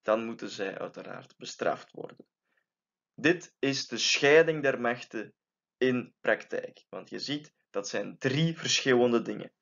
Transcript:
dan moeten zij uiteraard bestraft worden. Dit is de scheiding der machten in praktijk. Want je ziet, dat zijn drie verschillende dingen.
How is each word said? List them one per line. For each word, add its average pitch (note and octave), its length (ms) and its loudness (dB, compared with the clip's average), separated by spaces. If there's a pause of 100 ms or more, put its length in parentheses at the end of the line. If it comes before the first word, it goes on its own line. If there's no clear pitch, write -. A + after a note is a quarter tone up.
dan A2+ 220 2
moeten A2+ 240 -8
zij F#2+ 300 -6
uiteraard F#2 580 -12
bestraft - 540 -4
worden. - 360 -16 (880)
Dit E3 440 0
is C3+ 280 0
de A#2 120 -8
scheiding D#3 640 4
der B2+ 180 0
machten A#2 540 -4 (440)
in B2 420 2
praktijk. - 680 -4
Want F#2+ 220 -14
je G#2 80 -10
ziet, D3 340 -8 (180)
dat G2 180 -6
zijn G2+ 300 -6
drie D#3+ 400 0
verschillende A#2+ 640 4
dingen. G#2 400 -8